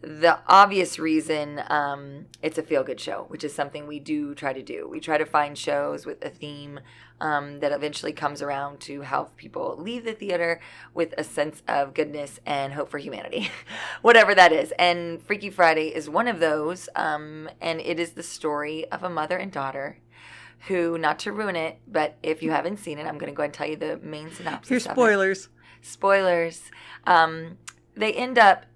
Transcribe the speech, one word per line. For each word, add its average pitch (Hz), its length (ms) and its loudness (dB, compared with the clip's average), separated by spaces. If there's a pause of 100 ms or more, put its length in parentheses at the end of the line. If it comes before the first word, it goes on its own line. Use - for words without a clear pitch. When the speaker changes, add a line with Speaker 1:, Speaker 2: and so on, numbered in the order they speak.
Speaker 1:
the 156 480 2
obvious 190 500 8
reason, 156 680 -2
um, 143 580 -4 (160)
it's 156 160 -4
a 156 60 -4
feel-good 139 340 -2
show, - 300 -8
which - 160 -12
is 143 100 -8
something 147 320 -8
we 147 140 -12
do 147 340 -6
try 139 180 -6
to 131 80 -8
do. - 300 -10
We 156 80 -10
try 156 180 -2
to 151 80 2
find 147 320 0
shows 143 480 -4
with - 200 -12
a 151 40 -6
theme, 143 520 -14 (400)
um, 143 400 -2
that 143 100 0
eventually 147 420 -4
comes 143 300 -6
around 143 380 -6
to 143 220 -12
help 139 340 -4
people - 420 -8
leave 226 260 -8
the 226 80 -6
theater 175 460 -2 (340)
with 165 240 -2
a 156 60 -4
sense 151 460 -4
of 139 260 -2
goodness 147 500 -6
and 139 280 -4
hope 139 180 -6
for 151 80 -8
humanity, 139 500 -8 (280)
<laughs> - 260 -10
whatever 220 320 10
that 180 160 12
is. 156 260 2
And 175 460 0
Freaky 202 280 -6
Friday 160 440 4
is 151 160 -6
one 202 160 0
of 208 140 -2
those, 156 560 0
um, 151 520 -6 (120)
and 165 200 -6
it 160 200 -4
is 165 140 -2
the 143 100 -14
story 151 680 -6
of 180 140 -8
a 185 40 -4
mother 160 280 -4
and 190 160 -8
daughter 139 460 -8 (680)
who, 170 320 0
not 151 220 0
to 208 100 -6
ruin 208 240 -4
it, 160 320 -6
but 151 380 -2
if 160 180 -4
you 160 80 -2
haven't 156 280 -2
seen 147 200 -10
it, 156 80 -10
I'm 147 120 -8
gonna - 120 -8
go 147 140 -4
and 147 100 -6
tell 147 140 -4
you 156 80 -6
the 156 220 -6
main 156 340 -12
synopsis 160 360 -10
Speaker 2:
Here's 247 180 0
Speaker 1:
of - 40 -8
it. - 40 -4
Speaker 2:
spoilers. 202 540 2 (320)
Speaker 1:
Spoilers. 180 840 2 (440)
Um, 160 520 4 (360)
they 214 180 0
end 247 240 -2
up 202 400 8